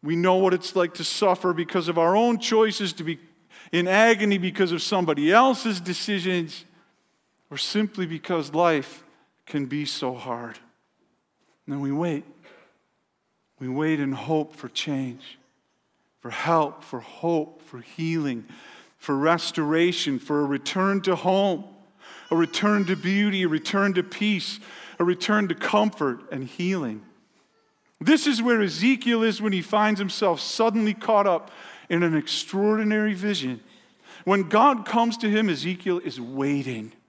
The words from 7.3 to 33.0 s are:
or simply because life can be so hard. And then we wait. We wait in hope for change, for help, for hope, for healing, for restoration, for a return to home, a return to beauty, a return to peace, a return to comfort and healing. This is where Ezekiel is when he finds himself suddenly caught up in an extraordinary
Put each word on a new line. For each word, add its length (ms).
or 60
simply 500
because 480
life 520
can 200
be 200
so 280
hard. 460
And 80
then 60
we 140
wait. 320
We 80
wait 320
in 100
hope 460
for 100
change, 720
for 120
help, 520
for 160
hope, 640
for 180
healing, 640
for 180
restoration, 1040
for 220
a 40
return 580
to 120
home, 480
a 60
return 520
to 100
beauty, 460
a 40
return 460
to 100
peace, 560
a 60
return 420
to 80
comfort 720
and 140
healing. 600
This 260
is 140
where 200
Ezekiel 640
is 180
when 120
he 80
finds 360
himself 440
suddenly 520
caught 320
up 260
in 160
an 140
extraordinary 960